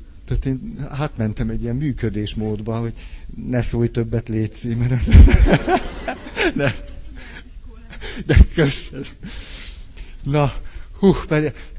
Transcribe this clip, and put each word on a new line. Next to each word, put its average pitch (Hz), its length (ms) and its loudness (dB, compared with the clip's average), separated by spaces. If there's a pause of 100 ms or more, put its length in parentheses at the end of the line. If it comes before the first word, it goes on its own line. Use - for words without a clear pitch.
(280)
Tehát - 180 -2
én 131 420 -6
átmentem 123 600 -4
egy 110 140 -4
ilyen 117 140 -4
működésmódba, 110 1000 -4
hogy 117 140 -6 (540)
ne 123 160 -2
szólj 117 260 0
többet, 113 400 -4
létszik, 110 480 -4
mert 120 160 0
ez-, 120 160 0 (800)
<laughs> - 640 -4
nem. 139 180 0 (1500)
De 143 100 6 (180)
köszönöm. 143 500 0 (1160)
Na, 143 300 2 (520)
hú, 190 80 8 (140)
pedig 151 260 0 (260)